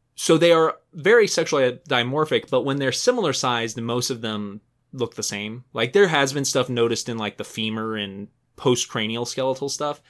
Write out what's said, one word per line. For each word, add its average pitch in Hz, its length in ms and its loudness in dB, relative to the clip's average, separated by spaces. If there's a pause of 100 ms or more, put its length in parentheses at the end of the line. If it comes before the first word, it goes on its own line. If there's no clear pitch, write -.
(140)
So 165 240 2
they 170 140 6
are 160 260 4 (160)
very 202 320 6
sexually 139 640 0
dimorphic, 131 600 0
but 127 140 0
when 139 160 -2
they're 131 140 0
similar 226 400 0
sized, 120 480 -4
most 120 300 -2
of 120 100 -6
them 104 400 -8 (320)
look 120 240 -6
the 107 60 -8
same. 107 500 -8
Like, 120 200 -2
there 196 160 6
has 139 240 2
been 143 120 -2
stuff 127 240 0
noticed 117 400 0
in, 117 100 -6
like, 104 180 -6
the - 80 -10
femur 110 520 -6
and 101 320 -10 (280)
postcranial 117 680 0
skeletal 131 420 -4
stuff. 147 420 -6